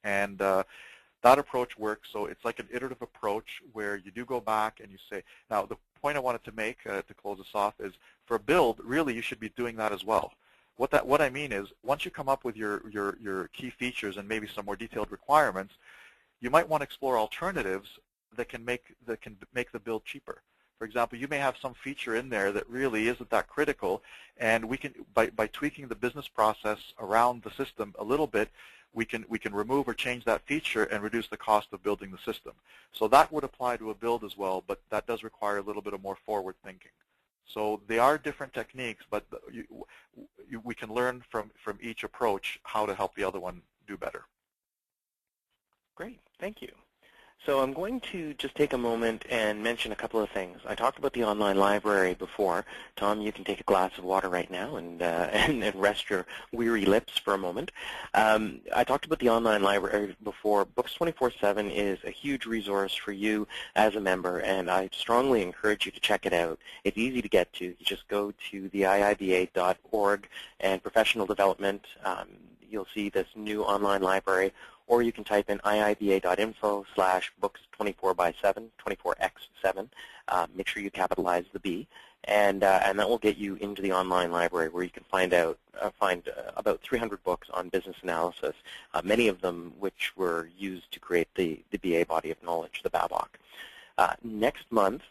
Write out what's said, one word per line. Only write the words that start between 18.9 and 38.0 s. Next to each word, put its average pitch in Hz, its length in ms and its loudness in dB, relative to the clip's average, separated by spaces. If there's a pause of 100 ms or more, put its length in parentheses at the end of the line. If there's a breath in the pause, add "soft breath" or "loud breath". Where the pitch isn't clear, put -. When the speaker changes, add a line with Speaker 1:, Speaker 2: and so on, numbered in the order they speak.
Speaker 1:
that 113 160 -6
can 107 160 -18 (160)
make 123 180 -4
the 117 80 -10
build 110 240 -6
cheaper. - 380 -14 (360)
For 113 80 -8
example, 120 320 -2
you 135 120 -8
may 147 80 -4
have 135 180 0
some 131 180 -8
feature 117 440 -6
in 127 100 -4
there 104 240 0
that 101 180 -4
really 117 380 0
isn't 120 220 -4
that - 180 2
critical, 131 560 -2 (320 loud breath)
and 113 300 2
we 120 100 -4
can, 135 180 -10 (200)
by, 113 160 4
by 107 180 -2
tweaking 147 400 -6
the 117 80 -8
business 123 320 -6
process 107 520 0 (200)
around 113 440 2
the 107 80 -12
system - 460 -8
a 104 60 -6
little 139 240 0
bit, 110 220 0 (460 loud breath)
we 113 100 -2
can, 113 220 -8
we 113 120 -4
can 101 160 -6
remove 123 320 0
or 117 60 -4
change 123 320 -4
that 113 200 0
feature 139 380 0
and 104 180 -2
reduce 107 260 -2
the - 100 -12
cost 107 340 2
of 101 100 -14
building 101 300 -4
the 90 60 -18
system. - 340 -10 (400 soft breath)
So - 160 -2
that 143 240 8
would 151 120 -4
apply 123 340 -4
to 110 120 -8
a 104 60 -8
build 117 280 -2
as 98 140 -12
well, 95 300 -2
but 98 220 -6
that 104 180 -4
does 113 160 -4
require 104 340 -4
a 101 60 -4
little 104 180 -8
bit 98 120 -8
of 95 100 -10
more 98 140 -8 (100)
forward 98 360 -4
thinking. 92 280 -20 (560)
So 107 400 -4
they 113 100 0
are 135 200 6